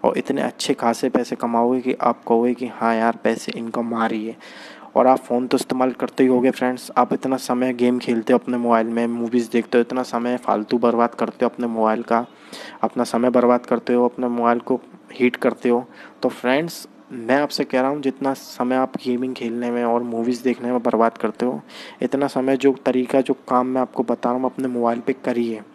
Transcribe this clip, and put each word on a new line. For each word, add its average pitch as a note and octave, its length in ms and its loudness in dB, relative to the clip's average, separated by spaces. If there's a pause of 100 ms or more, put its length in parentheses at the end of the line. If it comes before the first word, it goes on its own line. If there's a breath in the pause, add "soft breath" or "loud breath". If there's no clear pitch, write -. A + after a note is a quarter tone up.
और - 140 2
इतने C#3 240 -2
अच्छे - 320 -2
खासे A#2+ 360 0
पैसे B2 260 -2
कमाओगे A#2+ 460 0
कि B2 200 -2
आप B2 260 0
कहोगे A#2+ 260 2
कि B2 220 -6
हाँ A2+ 200 0
यार A2+ 280 0
पैसे - 280 -2
income A#2 420 -6
आ A#2 120 -2
रही A2+ 220 -4
है। A#2 80 -10 (600 loud breath)
और B2+ 120 6
आप C3 120 6
फ़ोन B2 280 -2
तो B2+ 100 2
इस्तेमाल B2+ 360 0
करते C3+ 300 0
ही C3 60 6
होगे B2+ 220 4
फ्रेंड्स, B2+ 460 -4
आप B2 160 2
इतना C3 260 -2
समय B2+ 340 -2
गेम B2 260 2
खेलते A#2 340 0
हो B2 60 6
अपने B2 180 -4
मोबाइल A#2 300 2
में, A#2 200 -2
movies A#2 440 -2
देखते A#2+ 260 0
हो, A#2+ 40 6
इतना B2+ 240 -2
समय B2 320 -2
फालतू G#2+ 400 0
बर्बाद A#2 380 2
करते A#2 300 -2
हो A#2 40 2
अपने B2 180 -6
मोबाइल A2+ 360 0
का, A#2 220 0 (560 loud breath)
अपना - 220 -2
समय A#2+ 260 0
बर्बाद A#2+ 360 4
करते B2 280 0
हो, B2 120 4
अपने B2 240 -2
मोबाइल A#2+ 320 0
को B2+ 180 -2 (340)
heat B2 220 2
करते A#2+ 340 0
हो। B2 160 2 (360 loud breath)
तो C3 100 0
फ्रेंड्स C#3+ 560 -2 (240)
मैं A#2+ 240 0
आपसे D3 280 0
कह C3 180 0
रहा C3+ 80 2
हूँ D3 120 -4
जितना C3+ 320 -2
समय B2+ 420 -4
आप C3 220 -2
gaming B2 380 -4
खेलने A#2+ 360 -4
में A#2+ 120 -2
और A#2+ 220 2
movies A#2 380 -2
देखने B2 280 0
में B2 120 0
बर्बाद A2+ 340 2
करते A2 280 -4
हो, - 160 -4 (400 loud breath)
इतना C3+ 280 0
समय C3+ 280 0
जो C3+ 180 4 (100)
तरीका, B2+ 360 2
जो C3 120 0 (160)
काम B2+ 180 2
मैं C3 140 0
आपको B2+ 220 -2
बता A#2+ 280 -2
रहा B2 80 -2
हूँ C3 120 -2
अपने C3 180 -6
मोबाइल A#2+ 300 0
पे B2+ 160 -4
करिए। A#2 460 -4 (140)